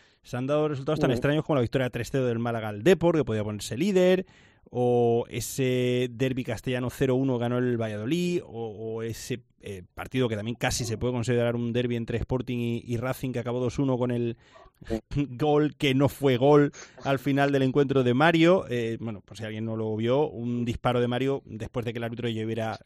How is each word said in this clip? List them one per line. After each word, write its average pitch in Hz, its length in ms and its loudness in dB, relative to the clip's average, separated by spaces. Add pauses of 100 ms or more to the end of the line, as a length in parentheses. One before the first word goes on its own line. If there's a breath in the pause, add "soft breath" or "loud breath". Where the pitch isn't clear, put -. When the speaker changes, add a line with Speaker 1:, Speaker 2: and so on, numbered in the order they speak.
(240 soft breath)
Speaker 1:
Se - 140 -10
han 131 100 -6
dado 151 220 2
resultados 151 320 -2
tan 151 80 4
Speaker 2:
Sí. 131 60 2
Speaker 1:
extraños 143 280 2
como 156 120 0
la 131 60 4
victoria 123 280 0
tres 117 200 -6
cero 135 160 0
del 117 140 0
Málaga 117 300 -4
al 104 120 -8
Depor, 165 360 4
que 135 80 2
podía 110 180 -2
ponerse 107 320 -8
líder, 185 500 4 (440 soft breath)
o 120 580 2
ese 123 840 0
derbi 127 340 -2
castellano 123 440 -4
cero 131 260 0
uno 131 220 0
ganó 120 200 -2
el 123 180 0
Valladolid, 120 680 -2
o, - 20 -18 (480)
o 113 80 -6
ese, 113 400 -8 (180)
eh, 95 220 -12 (100)
partido 120 360 -2
que 110 80 -4
también 113 180 -6
casi - 300 -2
se 110 120 -4
puede 123 160 -2
considerar 120 440 0
un 120 160 -2
derbi 120 240 0
entre 113 220 -4
Sporting 127 380 -4
y, 117 280 -4
y 120 100 -4
Racing, 127 380 -4
que 120 60 -6
acabó 120 200 -4
dos 123 200 -2
uno 135 180 2
con 123 140 -2
el 120 260 -2 (440 loud breath)
<laughs> - 340 -6
gol 147 640 0
que 135 160 2
no 135 160 4
fue 135 260 2
gol 143 380 6 (320 loud breath)
al 135 120 2
final 139 360 2
del 139 80 2
encuentro 135 420 4
de 123 100 4
Mario. 165 560 6
Eh, 113 300 -4
bueno, 110 220 -8
por - 160 -20
si 110 80 -10
alguien 110 180 -6
no 110 140 -4
lo 110 180 -2
vio, 123 320 2
un 120 380 -4
disparo 123 340 0
de 120 80 2
Mario 131 380 0
después 110 400 -8
de 117 80 -4
que 117 60 -8
el 117 40 -4
árbitro 117 240 -6
ya 110 160 -2
hubiera 110 420 -4